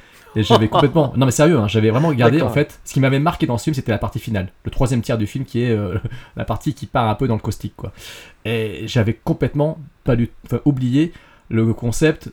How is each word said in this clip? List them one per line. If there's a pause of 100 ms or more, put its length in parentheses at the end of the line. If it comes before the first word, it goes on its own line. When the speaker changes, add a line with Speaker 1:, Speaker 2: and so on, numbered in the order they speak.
(340)
Speaker 1:
Et
j'avais
Speaker 2:
<laughs>
Speaker 1:
complètement,
non
mais
sérieux,
hein,
j'avais
vraiment
gardé,
Speaker 2:
D'accord.
Speaker 1:
en
fait,
ce
qui
m'avait
marqué
dans
ce
film,
c'était
la
partie
finale. (140)
Le
troisième
tiers
du
film
qui
est,
euh, (180)
<laughs>
la
partie
qui
part
un
peu
dans
le
caustique,
quoi. (520)
Et
j'avais
complètement (240)
pas
du, (160)
enfin,
oublié (360)
le
concept